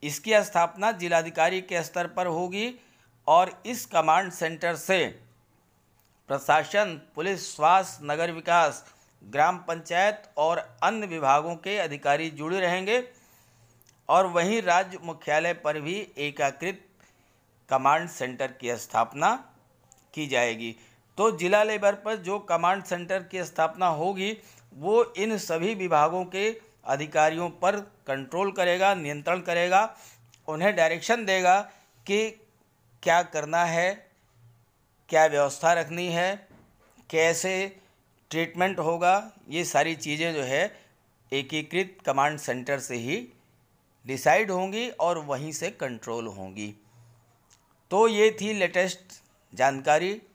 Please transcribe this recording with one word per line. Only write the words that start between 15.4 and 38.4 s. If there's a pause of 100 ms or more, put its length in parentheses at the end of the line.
पर
भी (220)
एकीकृत (840)
कमांड
सेंटर
की
स्थापना (600)
की
जाएगी। (420)
तो
जिला
लेवल
पर
जो
कमांड
सेंटर
की
स्थापना
होगी (380)
वो (120)
इन
सभी
विभागों
के (140)
अधिकारियों
पर (300)
कंट्रोल
करेगा,
नियंत्रण
करेगा, (520)
उन्हें
डायरेक्शन
देगा (460)
कि (720)
क्या
करना
है, (1000)
क्या
व्यवस्था
रखनी
है, (600)
कैसे (500)
ट्रीटमेंट